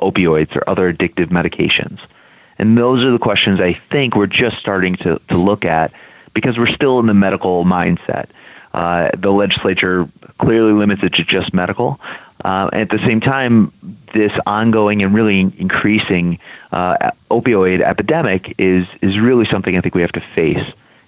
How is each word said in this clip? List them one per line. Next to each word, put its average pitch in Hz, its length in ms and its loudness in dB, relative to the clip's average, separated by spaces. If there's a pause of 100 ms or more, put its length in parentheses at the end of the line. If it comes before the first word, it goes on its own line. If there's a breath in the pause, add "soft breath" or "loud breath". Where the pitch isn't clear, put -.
opioids 85 520 0
or - 160 -4
other 92 220 0
addictive 85 360 -2
medications? 82 720 -2 (580 soft breath)
And 110 200 4
those 123 280 2
are 127 60 2
the 120 80 2
questions 101 420 0
I 90 100 2 (180)
think 135 280 0
we're 101 100 4
just 113 300 -2
starting 92 400 -2
to, - 320 -2
to - 80 0
look 98 260 2
at 82 300 0 (400 loud breath)
because 113 240 -2
we're 117 100 2
still 127 320 0
in 113 60 2
the 107 80 2
medical 92 500 0
mindset. 90 640 -2 (460 loud breath)
Uh, 85 440 0
the 98 140 0
legislature 95 800 0 (300)
clearly 113 340 4
limits 104 300 0
it 92 100 0
to - 100 -2
just - 300 -4
medical. 98 480 -4 (440 loud breath)
Uh, 95 260 -2
at 104 180 -2
the 107 100 -2
same 113 200 0
time, 123 500 2 (440)
this 107 180 2 (140)
ongoing 104 560 2
and 98 120 0
really 107 280 2 (160)
increasing, 90 840 0 (320 loud breath)
uh, - 400 -2 (180)
opioid 95 520 2
epidemic 101 760 -2
is, 92 300 2 (140)
is 101 180 0
really 120 240 4
something 95 320 -2
I 90 60 0
think 87 120 -2
we 90 80 0
have 85 120 -2
to 85 80 -8
face. 78 440 -2 (420 soft breath)